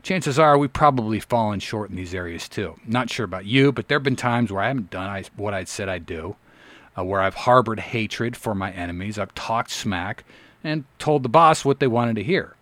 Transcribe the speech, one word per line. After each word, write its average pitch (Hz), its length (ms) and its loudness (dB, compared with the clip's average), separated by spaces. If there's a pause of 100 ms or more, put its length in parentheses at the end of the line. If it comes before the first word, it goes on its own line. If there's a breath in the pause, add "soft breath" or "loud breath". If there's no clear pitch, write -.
chances 151 340 -2
are 147 220 8
we've 143 140 2
probably 113 480 2
fallen 107 400 0
short 104 280 -6
in 95 60 -12
these 90 180 -8
areas 87 360 -8
too. 90 260 -6 (100)
Not 113 240 -2
sure - 140 -6
about 95 240 -8
you, 135 240 6
but 123 160 -6
there 147 120 0
have 135 40 -2
been 131 140 0
times 120 340 0
where 98 100 -2
I 104 60 0
haven't 123 240 -4
done 95 180 -6
I, 98 140 -6 (140)
what 101 180 -4
I'd 92 140 -6
said 98 200 -6
I'd 90 180 -6
do, 85 280 -8 (640 loud breath)
uh, 92 60 -4
where 95 160 0
I've 95 160 0
harbored 117 420 4
hatred 113 580 -4
for 110 160 -4
my 98 200 -4
enemies, 90 440 -8
I've 98 200 -6
talked - 340 -2
smack, 95 540 -6 (400 soft breath)
and 151 180 -4 (160)
told 147 240 2
the 127 60 -2
boss 160 360 6
what 139 140 2
they 143 80 2
wanted 117 300 2
to 104 80 -4
hear. 165 380 -4